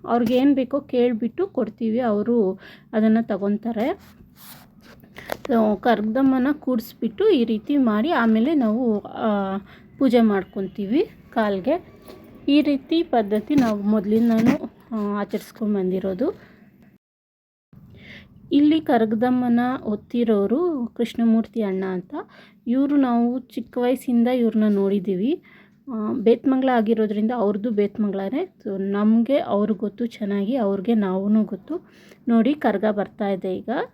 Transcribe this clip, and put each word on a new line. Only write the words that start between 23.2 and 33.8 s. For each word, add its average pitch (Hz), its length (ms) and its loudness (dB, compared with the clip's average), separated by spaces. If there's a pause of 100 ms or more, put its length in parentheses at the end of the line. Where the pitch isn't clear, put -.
ಚಿಕ್ಕ - 400 -10
ವಯಸ್ಸಿಂದ 247 500 2
ಇವ್ರನ್ನ 220 460 2
ನೋಡಿದ್ದೀವಿ. 196 680 0 (520)
ಆ, 214 180 -4
ಬೇತ್ಮಂಗ್ಲ 262 560 2
ಆಗಿರೋದ್ರಿಂದ 220 680 0
ಅವ್ರದ್ದು 247 340 -2
ಬೇತ್ಮಂಗ್ಲನೇ. 202 840 -2 (100)
So 196 180 -6 (100)
ನಮಗೆ 220 460 2
ಅವ್ರಿಗೆ 208 400 -2
ಗೊತ್ತು 214 280 -6
ಚೆನ್ನಾಗಿ, 202 500 -4
ಅವ್ರಿಗೆ 196 380 -2
ನಾವೂ 202 500 0
ಗೊತ್ತು. - 440 -10 (400)
ನೋಡಿ 233 260 2
ಕರಗ 226 360 -2
ಬರ್ತಾ 202 380 -6
ಇದೆ 185 280 -4
ಈಗ - 120 -10 (260)